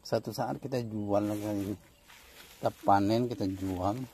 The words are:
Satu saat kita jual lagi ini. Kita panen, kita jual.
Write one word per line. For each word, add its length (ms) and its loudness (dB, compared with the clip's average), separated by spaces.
Satu 340 -2
saat 240 -4
kita 240 -4
jual 400 0
lagi 220 -2
ini. 300 -2
Kita 80 -2
panen, 480 4
kita 160 -2
jual. 480 -2